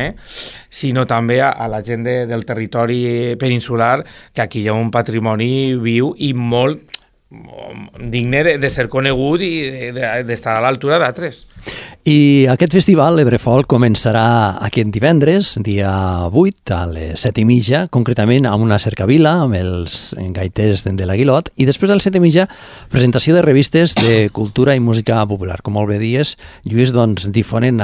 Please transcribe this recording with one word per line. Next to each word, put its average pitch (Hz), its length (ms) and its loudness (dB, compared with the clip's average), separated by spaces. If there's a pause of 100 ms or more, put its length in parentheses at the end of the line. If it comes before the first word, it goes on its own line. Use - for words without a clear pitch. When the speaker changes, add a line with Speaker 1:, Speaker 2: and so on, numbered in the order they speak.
Speaker 1:
eh, 196 80 -10 (580)
sinó 131 320 -2
també 117 340 0
a, 135 120 2
a 113 180 -6
la 107 160 -6
gent 117 180 -6
de, 123 120 -4 (100)
del 117 240 -6
territori 120 880 -2
peninsular, 123 640 -2 (320)
que 127 80 -4
aquí 107 220 -6
hi 107 80 -2
ha - 20 0
un 113 160 -2
patrimoni 117 880 -2
viu 117 400 0
i 143 160 -4
molt, 123 480 -2 (480)
molt - 640 -18 (180)
digne 123 320 0
de, 160 140 2
de 139 120 -2
ser 120 200 -4
conegut 135 560 -2
i 175 60 -4 (180)
de, 127 240 -10
de, 123 140 -6 (200)
d'estar 113 300 -4
a 110 80 0
l'altura 135 340 0
d'altres. 143 460 -6 (580)
Speaker 2:
I 143 460 6
aquest 147 240 2
festival, 170 420 4
l'Ebrefol, 127 540 2
començarà 113 960 2
aquest 107 260 -2
divendres, 156 680 2
dia 101 300 0 (420)
vuit, 185 260 2 (140)
a 87 160 -2
les 80 320 -8
set 117 160 -2
i 110 80 2
mitja, 123 420 2
concretament 123 640 2
amb 104 160 2
una 104 160 2
cercavila, 147 540 2 (100)
amb 117 100 0
els 90 600 -6 (180)
gaiters 95 500 0
de, 98 140 -4
de 95 100 -2
l'Aguilot, 131 480 0
i 135 140 2
després 190 240 0
a - 20 4
les 190 140 0
set 190 80 0
i 180 60 4
mitja, 175 240 4 (420)
presentació 127 480 2
de 170 80 4
revistes 156 500 4
de 113 380 2
cultura 123 420 0
i 127 60 0
música 113 480 0
popular. 95 320 -6
Com 104 160 -4
molt 104 160 0
bé 104 80 -2
dius, 127 340 -2 (300)
Lluís, 120 260 2
doncs, 110 400 0
difonen 113 520 0